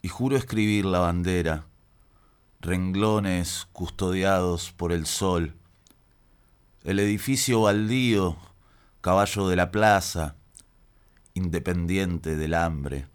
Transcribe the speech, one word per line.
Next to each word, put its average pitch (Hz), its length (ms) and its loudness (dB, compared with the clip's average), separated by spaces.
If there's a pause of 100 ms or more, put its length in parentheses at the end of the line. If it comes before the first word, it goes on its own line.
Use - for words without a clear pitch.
y 92 80 -6
juro 131 260 0
escribir 107 480 2
la 92 160 2
bandera, 87 680 0 (920)
renglones 92 1120 0
custodiados 90 1000 -2
por 85 180 -4
el 85 140 -2
sol, 85 500 -2 (1300)
el 98 160 0
edificio 110 600 0
baldío, 107 760 2 (640)
caballo 98 480 2
de 92 80 2
la 87 160 2
plaza, 95 640 2 (1000)
independiente 87 1000 -2
del 78 200 -2
hambre. 71 600 -2